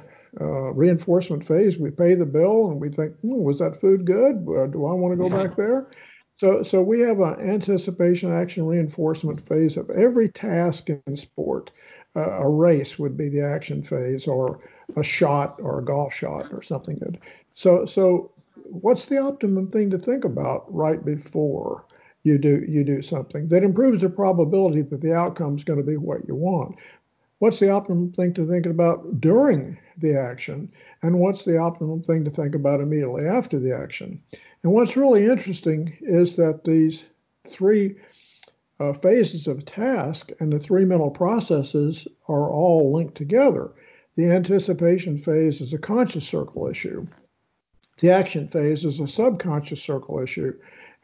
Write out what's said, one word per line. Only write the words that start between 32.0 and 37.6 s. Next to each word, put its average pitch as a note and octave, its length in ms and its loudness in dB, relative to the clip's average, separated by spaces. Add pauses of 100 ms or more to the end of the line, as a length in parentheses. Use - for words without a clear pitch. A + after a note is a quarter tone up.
thing D#3+ 220 0
to D3 60 -4
think D3 240 -4
about C#3 260 2
immediately C#3+ 460 -2
after A3 320 -2
the B2+ 160 -2
action? - 460 -12 (420)
And F3 100 2
what's A#3 240 2
really B3+ 280 6
interesting E3+ 760 -2
is F3 340 2
that D#3 280 0
these D#3+ 400 2 (420)
three, G3 480 2 (840)